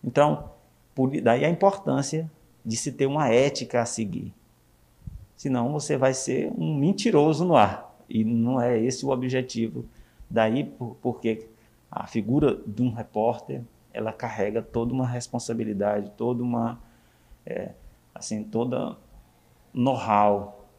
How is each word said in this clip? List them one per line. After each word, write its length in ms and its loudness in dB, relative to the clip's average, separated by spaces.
Então, 480 2
por, 140 2
daí 240 4
a 40 4
importância 800 0
de 100 -4
se 160 -6
ter 140 0
uma 240 2
ética 520 2
a 40 0
seguir. 480 -6
Senão 360 0
você 260 -2
vai 160 4
ser 440 -2
um 180 -2
mentiroso 720 4
no 100 4
ar. 400 4
E 140 0
não 360 2
é 200 2
esse 260 -2
o 40 0
objetivo. 760 -2
Daí, 340 2
por, 380 -10
porque 460 -4
a 160 -8
figura 580 2
de 160 -4
um 100 2
repórter, 720 -4
ela 180 -6
carrega 500 -4
toda 320 -4
uma 140 -2
responsabilidade, 1040 -4
toda 320 -2
uma, 360 -2
é, 260 -8
assim, 300 -8
toda 540 -4
know-how. 960 2